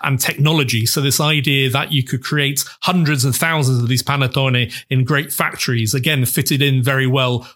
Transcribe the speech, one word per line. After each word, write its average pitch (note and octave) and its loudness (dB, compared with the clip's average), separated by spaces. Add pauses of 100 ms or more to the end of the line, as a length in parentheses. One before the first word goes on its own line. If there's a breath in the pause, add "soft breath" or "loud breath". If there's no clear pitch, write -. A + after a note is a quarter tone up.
and C3+ 0
technology. C#3 0
So C3 -2
this C#3 0
idea C#3+ 2
that C#3 -2
you C#3 2
could B2+ -6
create C#3+ -2 (180 loud breath)
hundreds D3+ 2
and C3+ 2
thousands D3 2
of A#2 0
these B2 0
panettone C3 0 (160 loud breath)
in C3 2
great D3 -2
factories, A#2+ -2
again, C3+ 0
fitted C#3+ 0
in C3+ 2
very C3 0
well B2+ 0